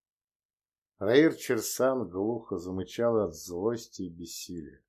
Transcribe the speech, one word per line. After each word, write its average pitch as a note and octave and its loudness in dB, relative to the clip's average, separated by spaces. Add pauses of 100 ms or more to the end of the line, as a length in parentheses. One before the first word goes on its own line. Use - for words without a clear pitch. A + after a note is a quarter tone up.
(1000)
Раир C#3 6
Черсан B2 0
глухо G2+ -2
замычал F#2+ 0
от F2 0
злости G2 -4
и F2+ -6
бессилия. E2+ -12